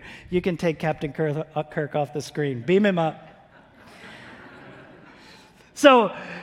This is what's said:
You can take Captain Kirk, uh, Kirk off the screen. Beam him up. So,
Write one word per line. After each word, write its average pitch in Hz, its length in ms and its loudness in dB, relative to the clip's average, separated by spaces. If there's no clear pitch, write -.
You 180 140 -2
can 175 160 -2
take 165 200 -2
Captain 156 360 -4
Kirk, 156 400 -2
uh, 151 80 -2
Kirk 151 320 -6
off 147 180 -2
the 151 80 -6
screen. 139 400 -4
Beam 185 240 4
him 190 140 2
up. 160 280 -2
So, 247 420 6